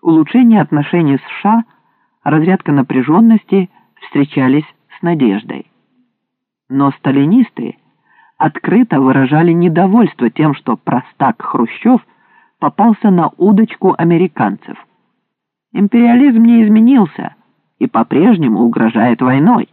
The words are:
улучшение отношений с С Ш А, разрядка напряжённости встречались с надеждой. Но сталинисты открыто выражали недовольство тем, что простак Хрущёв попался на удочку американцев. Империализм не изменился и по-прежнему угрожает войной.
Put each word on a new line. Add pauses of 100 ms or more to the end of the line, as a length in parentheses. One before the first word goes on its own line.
улучшение
отношений
с
С
Ш
А, (600)
разрядка
напряжённости (320)
встречались (340)
с
надеждой. (1040)
Но
сталинисты (640)
открыто
выражали
недовольство
тем,
что
простак
Хрущёв (580)
попался
на
удочку
американцев. (920)
Империализм
не
изменился (440)
и
по-прежнему
угрожает
войной.